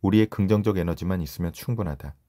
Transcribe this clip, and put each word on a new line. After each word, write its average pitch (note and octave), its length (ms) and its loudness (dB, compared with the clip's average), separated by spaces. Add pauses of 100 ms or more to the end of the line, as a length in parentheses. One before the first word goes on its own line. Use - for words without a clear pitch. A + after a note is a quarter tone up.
우리의 G#2+ 240 6
긍정적 G#2 500 2
에너지만 E2+ 440 -2
있으면 E2 320 -6
충분하다. E2 600 -6 (160)